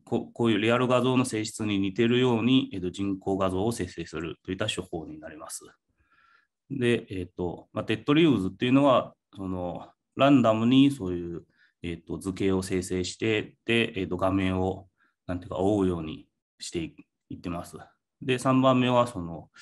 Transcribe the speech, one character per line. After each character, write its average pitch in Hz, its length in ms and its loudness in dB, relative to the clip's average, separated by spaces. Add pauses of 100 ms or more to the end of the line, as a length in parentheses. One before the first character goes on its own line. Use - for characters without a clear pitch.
こ-、 - 280 -4
こ 117 140 -2
う 113 60 4
い - 20 2
う 98 40 2
レ 110 140 2
ア 120 60 4
ル 123 100 0
画 123 140 2
像 127 160 2
の 127 80 4
性 110 180 -4
質 110 220 -6
に 101 120 0
似 98 140 -2
て 117 160 2
る 123 100 2
よ 123 220 2
う - 20 -2
に、 131 300 2
え 98 60 -8
っ - 20 -8
と、 90 100 -4
人 98 280 -4
工 98 180 -2
画 95 140 0
像 92 140 0
を 117 60 0
生 104 160 -4
成 82 200 -10
す 80 120 -10
る 80 240 -8
と 95 100 -8
い - 20 -4
っ - 20 -4
た 107 120 -4
手 - 120 -6
法 82 240 -10
に 78 160 -14
な 78 80 -16
り 78 80 -18
ま 78 140 -18
す。 - 160 -14 (1040)
で、 120 400 0
え 92 140 -6
っ - 20 -8
と、 87 480 -8
ま 110 80 -4
あ、 - 20 -14
デ 110 140 -2
ッ - 60 -20
ド 147 100 2
リ 160 80 6
ー 160 80 6
ブ 107 100 2
ズ 95 80 -2
っ - 40 -6
て 123 120 -6
い 123 60 0
う - 20 2
の 139 140 6
は、 127 280 2 (220)
そ 98 100 -10
の、 90 440 -8 (260)
ラ 135 140 4
ン 139 100 8
ダ 113 140 6
ム 113 120 0
に 135 240 6
そ 98 180 -6
う 90 60 -2
い 85 220 -8
う、 78 80 -14 (380)
え 87 120 -6
っ 82 80 -12
と、 87 140 -8
図 95 160 -4
形 95 200 0
を 95 100 0
生 92 200 -2
成 92 220 -4
し - 140 -10
て、 110 380 -2 (100)
で、 113 340 0
え 95 40 -2
っ 82 40 -4
と、 90 80 -4
画 95 160 0
面 92 280 0
を、 92 260 -4 (400)
な 90 80 -6
ん 90 40 -6
て 90 60 -12
い - 20 -18
う - 40 -16
か、 - 80 -6
覆 101 220 2
う 95 80 4
よ 87 100 0
う 80 40 -8
に 78 240 -12 (320)
し - 120 -14
て - 100 -6
い-、 151 140 -10 (360)
い 92 60 -12
っ - 20 -16
て 90 120 -10
ま 87 140 -8
す。 - 120 -18 (440)
で、 131 180 -2
三 131 240 2
番 131 160 6
目 123 100 2
は、 120 180 4
そ 95 160 -8
の、 82 260 -12 (140)